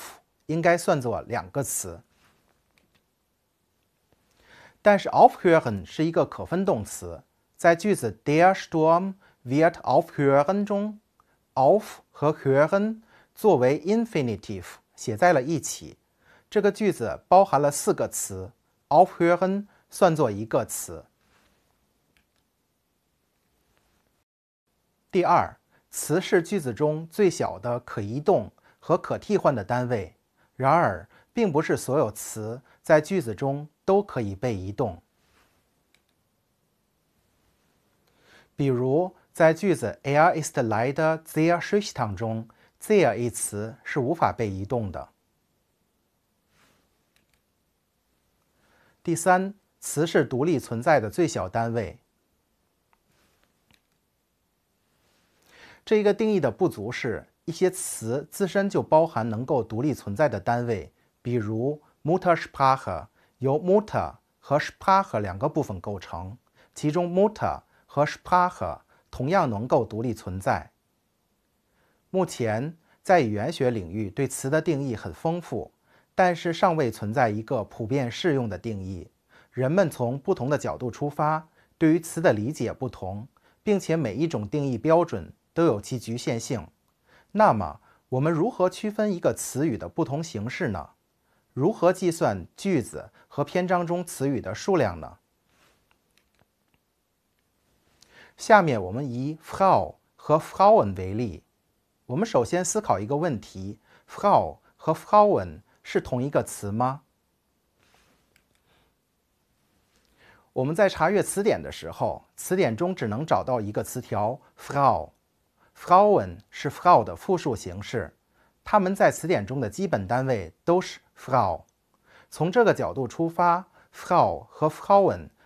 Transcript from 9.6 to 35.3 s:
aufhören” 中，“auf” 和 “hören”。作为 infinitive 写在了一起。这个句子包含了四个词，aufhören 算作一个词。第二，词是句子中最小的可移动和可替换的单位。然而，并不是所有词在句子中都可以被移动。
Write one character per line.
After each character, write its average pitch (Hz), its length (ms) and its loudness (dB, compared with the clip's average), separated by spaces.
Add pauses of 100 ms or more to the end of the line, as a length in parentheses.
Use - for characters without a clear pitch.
aufhören” 143 840 2
中， 208 360 -4 (560)
“auf” 160 420 2 (140)
和 147 200 0
“hören”。 160 720 0 (340)
作 190 220 4
为 127 240 2
infinitive 143 840 -2 (300)
写 107 220 -6
在 180 160 6
了 135 100 4
一 156 160 -2
起。 - 380 -12 (520)
这 208 120 0
个 202 100 2
句 202 200 0
子 107 360 -6
包 190 160 8
含 143 180 2
了 143 80 4
四 160 240 0
个 143 140 -2
词， - 440 -8 (380)
aufhören 180 800 4 (220)
算 170 260 4
作 139 160 0
一 104 140 -6
个 120 200 -2
词。 - 400 -12 (4000)
第 175 120 0
二， 156 340 2 (320)
词 - 320 -2
是 180 200 2
句 185 180 -4
子 127 140 -6
中 151 360 -2
最 202 200 2
小 - 280 -4
的 120 220 -6
可 - 220 -10
移 110 180 -6
动 143 320 2 (280)
和 170 180 0
可 - 200 -6
替 202 200 -2
换 156 180 2
的 101 80 -4
单 123 240 -2
位。 107 280 -6 (400)
然 135 160 2
而， 139 360 0 (260)
并 220 180 0
不 143 100 2
是 156 160 -2
所 131 200 -2
有 117 140 0
词 110 500 -12 (200)
在 156 180 6
句 175 220 -2
子 113 120 -6
中 143 360 -6 (160)
都 202 180 4
可 - 160 -8
以 98 160 -4
被 120 200 -4
移 92 160 -8
动。 101 300 -6 (3500)